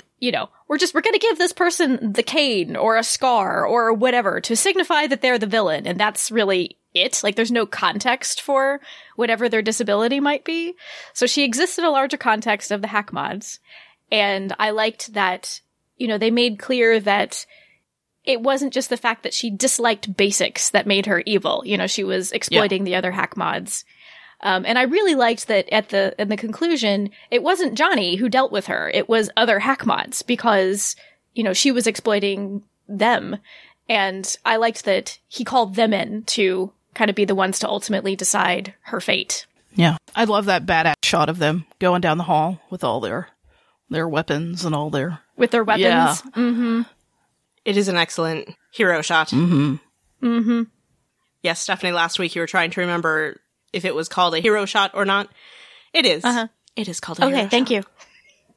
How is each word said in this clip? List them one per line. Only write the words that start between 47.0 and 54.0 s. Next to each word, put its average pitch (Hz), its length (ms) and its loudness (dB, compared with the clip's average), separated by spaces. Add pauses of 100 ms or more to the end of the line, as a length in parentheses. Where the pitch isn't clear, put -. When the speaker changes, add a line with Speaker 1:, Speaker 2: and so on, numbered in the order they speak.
Speaker 2:
It 202 100 0
is 202 140 2
an 180 80 2
excellent 165 500 -2 (240)
hero 175 300 2
shot. 160 280 0
Speaker 3:
Mm-hmm. 147 460 2 (500)
Speaker 1:
Mm-hmm. 233 360 0 (800)
Speaker 2:
Yes, 170 200 -2
Stephanie, 180 300 -2
last 170 280 0
week 175 160 -4
you 170 60 -4
were 165 60 -4
trying 175 240 0
to 185 100 -4
remember 165 600 -2 (320)
if 170 100 -6
it 180 100 -2
was 160 140 -4